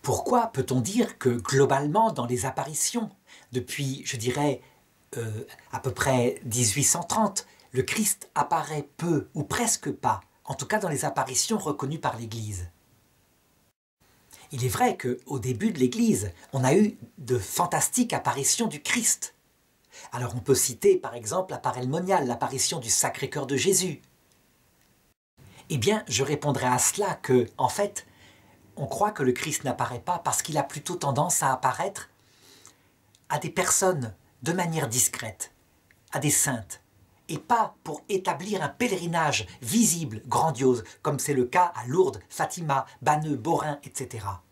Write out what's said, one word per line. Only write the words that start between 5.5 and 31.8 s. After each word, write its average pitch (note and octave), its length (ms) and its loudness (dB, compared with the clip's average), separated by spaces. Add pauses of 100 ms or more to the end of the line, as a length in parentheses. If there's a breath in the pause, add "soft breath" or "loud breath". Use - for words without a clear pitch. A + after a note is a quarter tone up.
à A2 80 -6
peu C3 100 -2
près B2 540 2
dix-huit A#2 400 0
cent - 180 2
trente, - 420 0 (280 soft breath)
le B2+ 100 0
Christ - 500 -2
apparaît D3+ 600 -2
peu E3 380 0
ou D#3 100 -4
presque - 480 -2
pas, G#2 300 -2 (240)
en C3+ 80 -6
tout - 120 -8
cas G#3+ 140 0
dans F#3+ 80 -2
les D3 160 -2
apparitions C3+ 540 0
reconnues D3 420 -4
par A#2+ 180 -4
l'Église ? G#2+ 520 -8 (1800 loud breath)
Il B2 100 -4
est B2+ 60 0
vrai A#3+ 280 2
qu'au C3 420 -4
début B2+ 320 0
de D#3 80 -6
l'Église, B2+ 520 2 (220 loud breath)
on B2+ 100 2
a C3 100 6
eu G#3 240 4 (200)
de B2 200 -2
fantastiques F3 760 0
apparitions C#3 540 0
du D3 140 -8
Christ. - 540 0 (800 loud breath)
Alors A#2+ 240 -6
on - 20 -4
peut C3+ 160 4
citer F#3 400 4
par A#2+ 200 -4
exemple D#3 360 -4
la C3 80 -8
parelle B2+ 300 -2
moniale, E3+ 380 2
l'apparition - 520 -2
du A#2 100 -8
Sacré-Cœur - 560 -2
de C3+ 120 0
Jésus. F3+ 440 2 (1700 loud breath)
Eh D3+ 100 -4
bien, G#3 300 2
je A#2+ 160 0
répondrai C#3+ 440 0
à B2 120 4
cela - 360 0
que, B2 420 4
en C3 100 2
fait, - 380 -2 (760 soft breath)
on C#3 60 -4
croit - 240 2
que D#3 140 -2
le B2+ 80 6
Christ - 320 -4
n'apparaît B2 400 -4
pas F3+ 160 -2
parce - 240 -2
qu'il D#3 120 -6
a C#3+ 60 2
plutôt D#3 360 -6
tendance D3 440 0
à C#3 100 2
apparaître D#3+ 600 -2 (1160 soft breath)